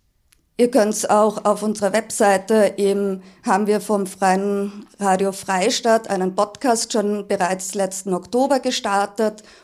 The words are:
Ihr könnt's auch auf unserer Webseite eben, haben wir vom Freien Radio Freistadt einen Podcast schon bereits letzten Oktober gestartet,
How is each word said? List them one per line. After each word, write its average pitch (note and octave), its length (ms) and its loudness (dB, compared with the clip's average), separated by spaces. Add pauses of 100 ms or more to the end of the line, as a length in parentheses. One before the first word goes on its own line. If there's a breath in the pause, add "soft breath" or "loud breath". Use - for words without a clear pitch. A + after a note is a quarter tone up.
(580)
Ihr A#3+ 140 4
könnt's G#3+ 320 2
auch G#3 400 2
auf G#3 200 0
unserer G3+ 280 -2
Webseite G#3 840 2
eben, G3 460 0 (220 loud breath)
haben G#3 220 2
wir G#3 140 2
vom G3+ 260 -2
Freien G3+ 800 -2 (120)
Radio G3 340 2
Freistadt A3 760 0
einen F#3+ 240 -2
Podcast A3+ 600 -2
schon G#3 340 -2
bereits F#3 460 -2
letzten F#3+ 400 -4
Oktober B3+ 480 0
gestartet, G#3+ 840 -2 (200 loud breath)